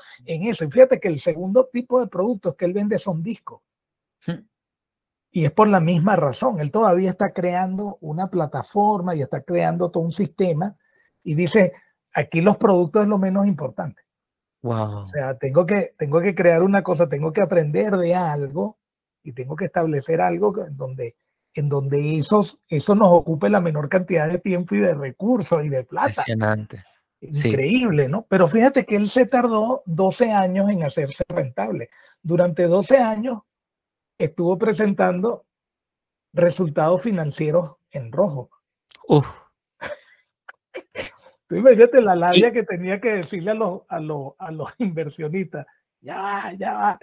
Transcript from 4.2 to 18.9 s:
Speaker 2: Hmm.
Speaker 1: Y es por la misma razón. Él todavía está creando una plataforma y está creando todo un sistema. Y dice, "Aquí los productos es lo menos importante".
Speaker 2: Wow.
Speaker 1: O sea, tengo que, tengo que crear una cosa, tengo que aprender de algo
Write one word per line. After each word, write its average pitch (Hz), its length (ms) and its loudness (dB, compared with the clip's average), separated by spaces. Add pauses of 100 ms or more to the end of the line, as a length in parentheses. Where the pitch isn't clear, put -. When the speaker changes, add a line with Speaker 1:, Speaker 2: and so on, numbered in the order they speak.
Speaker 2:
Hmm. - 200 -8 (840)
Speaker 1:
Y 160 140 0
es 147 60 0
por 214 160 4
la 196 120 4
misma 175 360 2
razón. 175 440 -2
Él 147 120 -4
todavía 190 400 2
está 190 220 -2
creando 185 680 -4
una 170 280 -6
plataforma 180 840 -2
y 147 60 -2
está 139 220 -6
creando 170 480 -2
todo 165 120 -2
un 165 80 -4
sistema. 190 640 -2 (480)
Y 151 120 -4
dice, 180 380 4 (400)
"Aquí 165 280 -2
los 202 160 4
productos 196 460 4
es 202 60 2
lo 208 80 2
menos 190 300 0
importante". - 540 -6 (600)
Speaker 2:
Wow. 107 440 -4
Speaker 1:
O 95 40 -16
sea, 131 280 -6
tengo 143 280 0
que, 196 320 -2
tengo 156 240 0
que 190 140 0
crear 175 280 4
una 196 200 2
cosa, 170 260 0
tengo 156 240 -4
que 208 80 0
aprender 185 560 0
de 175 180 0
algo 156 600 -4 (460)